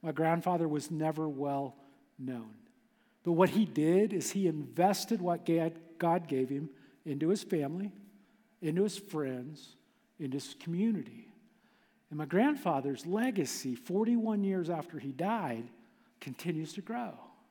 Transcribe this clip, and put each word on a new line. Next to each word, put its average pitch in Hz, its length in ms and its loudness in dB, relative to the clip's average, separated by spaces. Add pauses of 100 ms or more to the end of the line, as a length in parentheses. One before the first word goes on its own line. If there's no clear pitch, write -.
My 160 100 -2
grandfather 165 540 2
was 151 240 -2
never 156 380 -2
well 139 480 -4 (420)
known. 120 360 -8 (680)
But 175 100 0
what 170 180 8
he 214 160 4
did 170 460 4
is 175 180 -2
he 196 180 2
invested 175 720 2
what 175 240 0
ga-, 165 300 2 (240)
God 170 280 2
gave 131 220 0
him 143 220 -4 (340)
into 151 240 0
his 202 140 2
family, 175 500 -2 (720)
into 170 200 2
his 208 140 0
friends, 139 800 -6 (420)
into 139 200 -4
his - 200 -10
community. 180 720 -2 (800)
And 151 80 -6
my 156 60 -4
grandfather's 151 840 2
legacy, 190 680 -2
forty-one 220 680 0
years 185 280 0
after 156 280 -4
he 139 140 -8
died, 143 560 -2 (520)
continues 156 520 -6
to 202 80 -8
grow. 226 320 -6 (380)